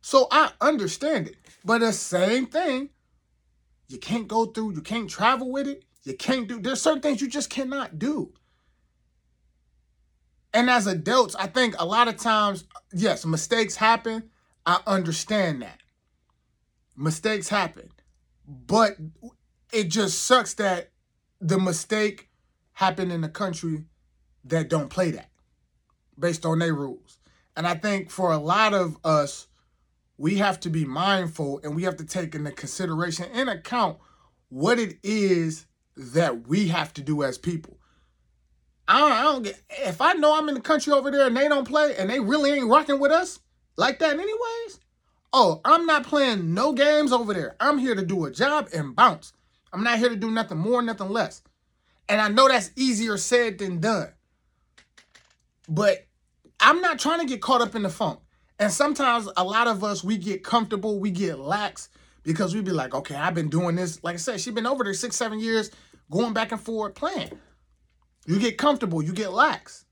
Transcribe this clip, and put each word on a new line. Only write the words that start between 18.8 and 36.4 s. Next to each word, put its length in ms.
it 120
just 400
sucks 300
that 380
the 180
mistake 720
happened 400
in 120
a 40
country 560
that 260
don't 180
play 220
that 180
based 280
on 140
their 120
rules. 460
And 100
I 80
think 360
for 220
a 60
lot 340
of 320
us, 440
we 180
have 200
to 100
be 160
mindful 760
and 140
we 80
have 140
to 60
take 300
into 160
consideration 840
and 160
account 500
what 320
it 240
is 640
that 520